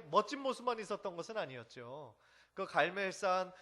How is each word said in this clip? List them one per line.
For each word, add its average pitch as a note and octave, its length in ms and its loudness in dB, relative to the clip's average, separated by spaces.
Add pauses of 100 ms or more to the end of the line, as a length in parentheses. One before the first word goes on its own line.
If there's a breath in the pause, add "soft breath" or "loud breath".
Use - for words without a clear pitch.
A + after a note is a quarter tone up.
(120)
멋진 G#3+ 300 4
모습만 B3 360 -2
있었던 G3+ 380 -6
것은 E3+ 220 -6
아니었죠. B2+ 760 -8 (380 soft breath)
그 F#3+ 120 -4
갈멜산 F#3 840 2 (100 loud breath)